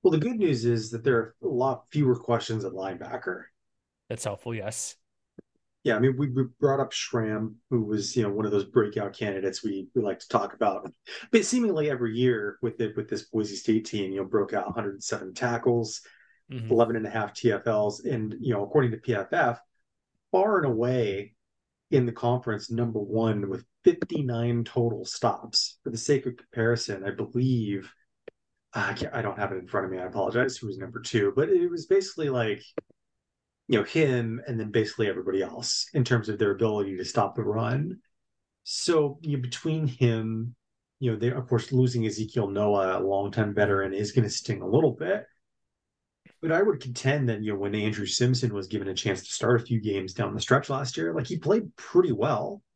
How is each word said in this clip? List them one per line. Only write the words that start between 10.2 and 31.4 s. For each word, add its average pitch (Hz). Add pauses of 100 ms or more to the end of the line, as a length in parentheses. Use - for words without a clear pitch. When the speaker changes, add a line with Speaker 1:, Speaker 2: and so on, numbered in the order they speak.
Speaker 1:
to -
talk -
about. - (440)
But 220
seemingly 196
every 120
year 117
with -
it, 110
with 101
this 104
Boise 104
State 110
team, 98
you 98
know, 98
broke 101
out 101
a 95
hundred 101
seven 92
tackles, 120 (500)
Speaker 2:
Mm-hmm. 113
Speaker 1:
eleven 117
and 110
a 101
half 107
T -
F 101
Ls, 107
and, 113
you 127
know, 101
according 123
to 113
P 120
F 98
F, 127 (720)
far 196
and 156
away 113 (560)
in 131
the 117
conference, 120
number 113
one 104
with 92 (200)
fifty-nine 120
total 113
stops. -
For -
the 117
sake -
of 120
comparison, 113
I 101
believe, 110 (840)
I -
can't, -
I 117
don't 101
have 98
it 92
in 90
front 95
of 92
me, 92
I 90
apologize, 101
who 117
was 95
number 95
two, 101
but 143